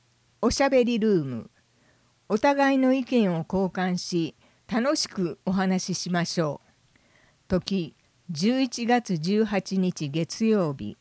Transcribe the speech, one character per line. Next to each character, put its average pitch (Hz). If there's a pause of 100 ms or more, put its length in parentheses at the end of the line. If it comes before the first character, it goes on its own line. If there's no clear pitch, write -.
(420)
お 240
し -
ゃ 277
べ 254
り 233
ル 202
ー -
ム。 123 (760)
お -
互 277
い 269
の 262
意 262
見 220
を 160
交 190
換 180
し、 170 (320)
楽 247
し -
く 170
お 190
話 185
し -
し 175
ま 175
し -
ょ 143
う。 - (480)
時、 180 (340)
十 196
一 240
月 233
十 202
八 196
日 185
月 160
曜 190
日、 107